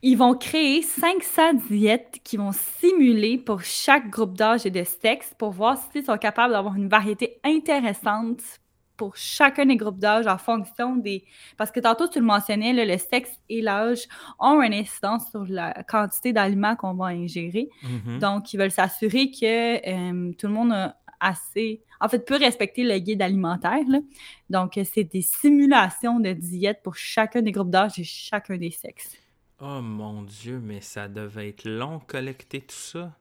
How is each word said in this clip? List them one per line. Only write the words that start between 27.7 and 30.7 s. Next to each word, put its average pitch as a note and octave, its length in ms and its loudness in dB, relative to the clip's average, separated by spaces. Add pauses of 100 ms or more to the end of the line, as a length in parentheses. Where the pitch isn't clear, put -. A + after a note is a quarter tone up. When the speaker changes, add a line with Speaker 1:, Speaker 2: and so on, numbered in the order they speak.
Speaker 1:
d'âge F#3 280 2
et F3 60 -8
chacun G3 540 -8
des E3+ 120 -6
sexes. - 460 -18 (460)
Speaker 2:
Oh C#3 180 -10
mon G#2+ 440 -10
Dieu, A2+ 380 -14
mais G#2 200 -12